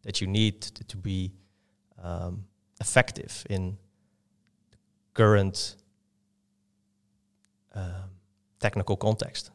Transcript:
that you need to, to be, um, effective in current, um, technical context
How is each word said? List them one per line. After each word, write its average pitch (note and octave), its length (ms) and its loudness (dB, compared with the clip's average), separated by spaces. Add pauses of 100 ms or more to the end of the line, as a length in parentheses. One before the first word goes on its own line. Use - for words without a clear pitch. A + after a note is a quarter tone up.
that - 180 -4
you F#2+ 60 -2
need G#2 340 2
to, - 240 -14
to - 120 -14
be, F#2 340 -4 (680)
um, F2+ 440 -8 (360)
effective - 680 0
in F#2 280 -2 (1400)
current, G#2 640 4 (2000)
um, F#2 340 -8 (500)
technical G#2 360 0
context - 600 -2